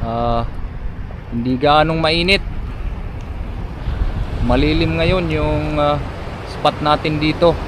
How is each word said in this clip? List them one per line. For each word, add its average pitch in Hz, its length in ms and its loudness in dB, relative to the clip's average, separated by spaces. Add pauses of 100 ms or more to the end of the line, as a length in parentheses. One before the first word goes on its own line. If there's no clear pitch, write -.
Ah, 117 400 0 (880)
hindi 123 240 0
gaanong 151 400 4
mainit. 170 480 2 (2000)
Malilim 156 560 2
ngayon 175 320 2
yung, 151 480 0
ah, 147 160 2 (560)
spot 147 320 0
natin 151 320 2
dito. 156 400 4 (100)